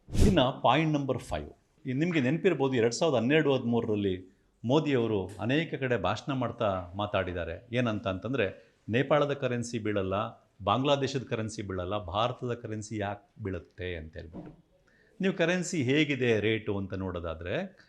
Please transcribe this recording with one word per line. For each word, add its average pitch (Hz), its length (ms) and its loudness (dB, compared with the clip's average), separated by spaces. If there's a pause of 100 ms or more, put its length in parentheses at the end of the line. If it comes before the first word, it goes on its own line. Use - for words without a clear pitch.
(280)
ಇನ್ನು 139 340 4
ಪಾಯಿಂಟ್ 151 320 4
ನಂಬರ್ 131 260 0
ಫೈವ್, 76 300 -6 (380)
ಈ 127 60 -2
ನಿಮ್ಗೆ 160 280 0
ನೆನಪಿರ್ಬೋದು, 135 520 2
ಎರಡ್ 117 200 4
ಸಾವಿರದ 160 240 2
ಹನ್ನೆರಡು 139 400 4
ಹದಿಮೂರರಲ್ಲಿ 107 760 0 (320)
ಮೋದಿಯವರು 117 640 2
ಅನೇಕ 135 460 -2
ಕಡೆ 127 240 0
ಭಾಷಣ 98 360 -2
ಮಾಡ್ತಾ 101 640 -2
ಮಾತಾಡಿದ್ದಾರೆ. 90 760 -4
ಏನಂತ 113 360 -2
ಅಂತಂದ್ರೆ, 98 680 -4 (120)
"ನೇಪಾಳದ 139 440 2
ಕರೆನ್ಸಿ 120 460 -4
ಬೀಳಲ್ಲ, 101 340 -2 (500)
ಬಾಂಗ್ಲಾದೇಶದ 131 600 2
ಕರೆನ್ಸಿ 110 380 -6
ಬೀಳಲ್ಲ, 95 360 -4
ಭಾರತದ 113 560 -2
ಕರೆನ್ಸಿ 110 440 -8
ಯಾಕೆ 101 460 -8
ಬೀಳುತ್ತೆ?" 90 520 -8
ಅಂತ 80 220 -12
ಹೇಳ್ಬಿಟ್ಟು. 82 460 -16 (580)
ನೀವು 185 120 2
ಕರೆನ್ಸಿ 170 500 0
ಹೇಗಿದೆ 127 560 4
ರೇಟು 107 380 0
ಅಂತ 98 160 -6
ನೋಡೋದಾದ್ರೆ, 90 840 -6 (120)